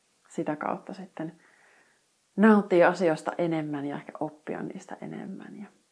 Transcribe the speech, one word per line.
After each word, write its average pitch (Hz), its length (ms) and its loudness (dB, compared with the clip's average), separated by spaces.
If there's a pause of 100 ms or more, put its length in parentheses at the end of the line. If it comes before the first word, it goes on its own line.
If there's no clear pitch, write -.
(280)
sitä 151 280 -4
kautta - 380 -6
sitten 175 380 -12 (1080)
nauttia 196 500 8
asioista 175 500 2
enemmän 151 460 -2
ja 143 120 -6
ehkä - 240 -14
oppia - 420 -8
niistä - 380 -12
enemmän - 580 -12
ja 208 80 -14 (260)